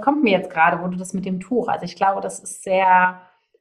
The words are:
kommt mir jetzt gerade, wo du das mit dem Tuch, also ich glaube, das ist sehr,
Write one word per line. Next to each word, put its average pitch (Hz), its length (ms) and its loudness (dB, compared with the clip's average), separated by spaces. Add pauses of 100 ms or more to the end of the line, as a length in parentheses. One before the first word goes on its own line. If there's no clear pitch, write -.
kommt 285 220 2
mir 214 80 4
jetzt - 180 0
gerade, 165 340 2
wo 180 40 -6
du 180 100 -6
das 185 160 -10
mit 190 120 -6
dem 185 140 -4
Tuch, 240 300 -2
also - 160 -4
ich 180 100 -12
glaube, 196 260 0
das - 180 -10
ist - 240 -18
sehr, 185 580 2 (400)